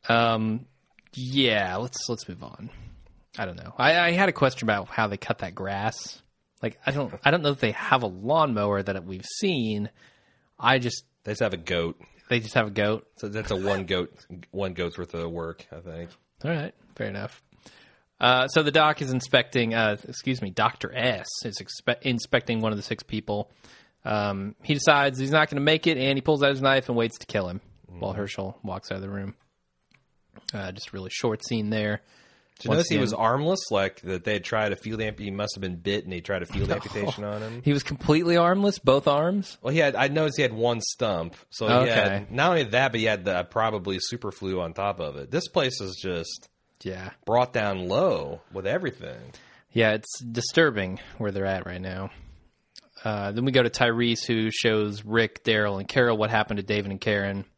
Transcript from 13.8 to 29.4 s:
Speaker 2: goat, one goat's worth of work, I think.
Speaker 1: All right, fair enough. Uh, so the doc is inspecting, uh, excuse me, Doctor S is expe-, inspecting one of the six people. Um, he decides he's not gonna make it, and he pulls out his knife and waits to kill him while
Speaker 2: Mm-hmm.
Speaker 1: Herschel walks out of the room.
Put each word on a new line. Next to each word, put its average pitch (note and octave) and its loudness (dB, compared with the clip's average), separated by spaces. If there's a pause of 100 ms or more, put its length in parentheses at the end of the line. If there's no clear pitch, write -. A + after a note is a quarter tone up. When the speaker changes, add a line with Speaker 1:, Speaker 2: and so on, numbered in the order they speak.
Speaker 2:
goat, F2+ -2 (380)
one F#2+ -4
goat's F2 -4
worth F2 -8
of E2+ -4
work, E2 -8
I D#2+ -14
think. E2+ -12 (340)
Speaker 1:
All D3+ -2
right, D#3+ -4 (220)
fair G#2+ -4
enough. G2+ -10 (800)
Uh, B2+ 6
so D#3 4
the D3 2
doc D3+ 6
is C3+ -4
inspecting, A#2+ 2
uh, A2 2 (100)
excuse B2+ -4
me, G2 -4
Doctor - 0
S B2+ -2 (180)
is G#2+ -8
expe-, - -4
inspecting A#2+ 0
one A2 0
of G#2 -2
the G2 -6
six - -6
people. G#2 -6 (540)
Um, G#2 -2
he D3+ 0
decides C#3 4
he's C3+ -2
not D3+ 4
gonna C#3+ -2
make D#3 4
it, D#3+ 4
and C3+ 2
he - 0
pulls C#3+ 2
out C#3 6
his C3+ -2
knife C3+ 4
and A#2+ 2
waits A#2 0
to - -16
kill F#2+ -2
him F#2 -8 (260)
while F#2+ -6
Speaker 2:
Mm-hmm. G2+ -6
Speaker 1:
Herschel G2 -6
walks F#2+ -8
out - -6
of G3 -8
the G3 -8
room. G3 -8 (1160)